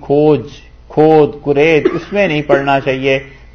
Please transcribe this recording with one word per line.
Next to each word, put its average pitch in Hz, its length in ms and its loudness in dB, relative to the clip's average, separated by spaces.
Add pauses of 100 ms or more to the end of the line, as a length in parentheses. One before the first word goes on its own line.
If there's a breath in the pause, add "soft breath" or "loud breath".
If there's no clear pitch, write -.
کھوج، 147 380 2 (480)
کھود، 156 420 4 (160)
کرید، 143 480 2
اس 165 200 -10
میں 202 140 0
نہیں 151 140 -4
پڑنا 139 380 0
چاہیے، 135 400 -2 (360 loud breath)